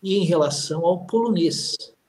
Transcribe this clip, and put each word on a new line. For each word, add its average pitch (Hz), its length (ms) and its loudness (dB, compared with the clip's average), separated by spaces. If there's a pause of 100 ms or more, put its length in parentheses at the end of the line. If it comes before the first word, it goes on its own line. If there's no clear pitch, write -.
e 190 140 2
em 185 80 2
relação 156 600 0
ao 180 200 0
polonês. 214 680 0 (340)